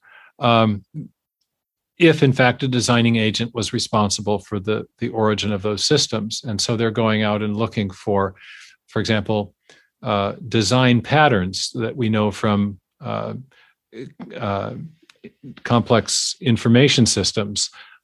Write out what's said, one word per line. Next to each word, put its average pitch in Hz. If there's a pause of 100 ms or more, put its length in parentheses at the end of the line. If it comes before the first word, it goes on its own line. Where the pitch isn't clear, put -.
(380)
um, 113 (1120)
if 160
in 135
fact 123
a 139
designing 117
agent 110
was 110
responsible 104
for 104
the, 107 (120)
the 120
origin 107
of 98
those 104
systems." 110
And 107
so 120
they're 113
going 110
out 104
and 107
looking 107
for, 98 (520)
for -
example, 104 (480)
uh, 101 (140)
design 117
patterns 120
that 113
we 117
know 107
from, 101 (220)
uh, 110 (1000)
uh, 101 (880)
complex -
information 123
systems, 104 (340)